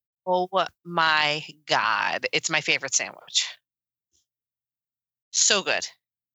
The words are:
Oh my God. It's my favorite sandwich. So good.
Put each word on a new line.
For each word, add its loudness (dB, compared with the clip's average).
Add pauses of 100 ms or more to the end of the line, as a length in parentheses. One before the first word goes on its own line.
(300)
Oh 2 (340)
my 2 (260)
God. 0
It's 0
my 2
favorite -2
sandwich. -4 (1900)
So 2
good. -4 (480)